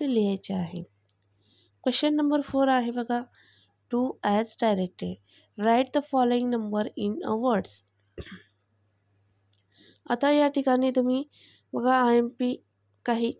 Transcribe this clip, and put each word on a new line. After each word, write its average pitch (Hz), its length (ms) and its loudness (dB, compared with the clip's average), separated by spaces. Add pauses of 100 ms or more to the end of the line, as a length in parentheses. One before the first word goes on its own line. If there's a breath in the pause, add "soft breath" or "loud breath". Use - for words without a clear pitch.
ते 277 140 -2
लिहायचे 196 400 -2
आहे. 175 280 -6 (1000 soft breath)
क्वेश्चन 294 320 0
नंबर 294 260 2
फोर 269 280 0
आहे 247 220 2
बघा, 240 320 -4 (720 soft breath)
do 254 160 0 (140)
as 214 220 2 (160)
directed. 185 520 -2 (500 soft breath)
Write 247 340 2
the 285 40 0 (120)
following 247 400 2
number 214 300 -2 (200)
in 202 80 -2
a 226 360 -4
words. 196 360 -2 (2250 soft breath)
आता 254 200 2
या 294 180 4
ठिकाणी 262 420 2
तुम्ही 254 340 0 (480 soft breath)
बघा, 247 220 2
आयएमपी 240 720 2 (400)
काही 233 360 0